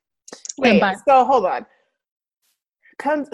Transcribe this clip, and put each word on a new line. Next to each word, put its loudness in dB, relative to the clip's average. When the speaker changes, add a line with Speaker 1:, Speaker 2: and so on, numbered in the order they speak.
Speaker 1:
Wait, 2
Speaker 2:
by 0
Speaker 1:
so 4
hold 0
on. -6
Come, -4